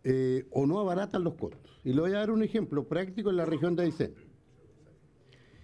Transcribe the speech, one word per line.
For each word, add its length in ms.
eh, 460
o 160
no 120
abaratan 460
los 100
costos. 480
Y 120
le 60
voy 120
a 60
dar 120
un 140
ejemplo 420
práctico 440
en 80
la 60
región 300
de 100
Aysén. 300